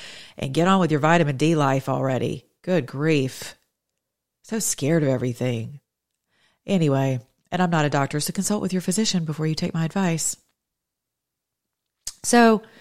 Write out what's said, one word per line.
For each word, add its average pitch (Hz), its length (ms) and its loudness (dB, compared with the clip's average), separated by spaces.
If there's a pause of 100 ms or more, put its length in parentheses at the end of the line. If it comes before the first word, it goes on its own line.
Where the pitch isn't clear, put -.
(380)
and 135 160 -6
get 165 140 2
on 190 120 4
with 165 120 2
your 151 80 2
vitamin 151 380 2
D 156 180 2
life 135 320 0
already. 131 580 -2 (160)
Good 165 260 -2
grief. 143 680 -2 (880)
So - 140 -6
scared 156 460 0
of 139 60 2
everything. 123 720 -4 (840)
Anyway, 135 540 2 (320)
and 180 100 0
I'm 180 80 2
not 156 160 2
a 139 60 0
doctor, 143 280 0
so 165 140 -4
consult 208 280 -2
with 180 120 -4
your 180 80 -2
physician 185 420 0
before 156 220 -4
you 160 80 0
take 170 220 -4
my 165 100 0
advice. 165 500 -2 (1900)
So 226 400 6 (180)